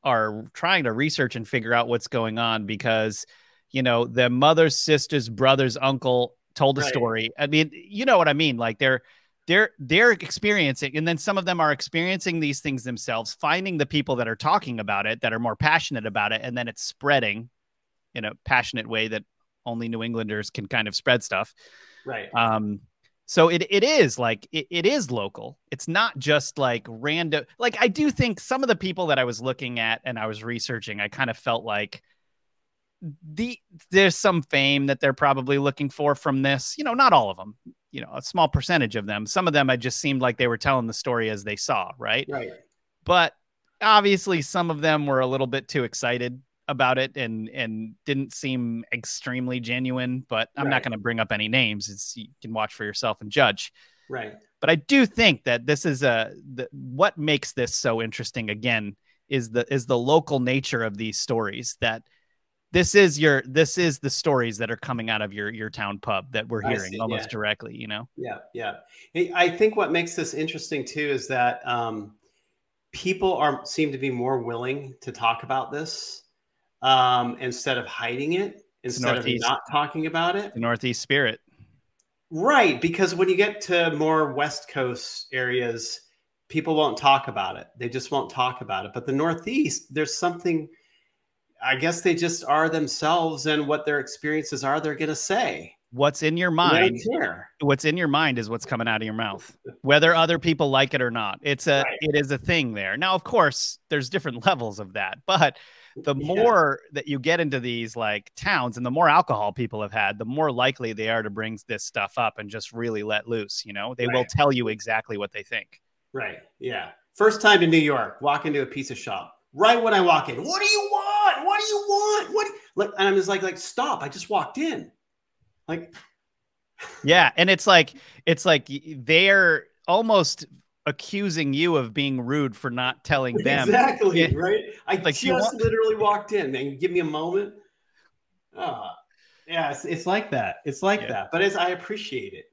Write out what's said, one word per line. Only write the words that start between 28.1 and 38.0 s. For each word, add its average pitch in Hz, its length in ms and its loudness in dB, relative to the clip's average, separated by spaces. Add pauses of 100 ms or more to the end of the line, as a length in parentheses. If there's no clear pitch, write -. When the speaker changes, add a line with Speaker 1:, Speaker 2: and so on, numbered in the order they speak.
Speaker 1:
think 233 280 0
some 262 240 -2
of 262 40 0
the 226 80 6
people 180 320 -4
that 143 120 4
I 127 40 4
was 120 180 -2
looking 123 380 -4
at 113 240 0
and 120 160 -6
I 110 80 -2
was 110 160 -8
researching, 113 560 -6
I 104 80 -4
kind 127 220 -4
of 113 80 -6
felt 117 260 -2
like 104 400 -6 (1300)
the, 233 240 -6 (340)
there's 190 260 6
some 175 240 2
fame 139 460 2
that 139 120 0
they're 139 140 2
probably 139 440 2
looking 139 320 0
for 147 260 0
from 135 260 0
this. 135 360 0
You 302 60 -6
know, 262 100 0
not 247 200 6
all 120 160 6
of 95 100 -6
'em. 101 160 -16 (360)
You 131 100 -10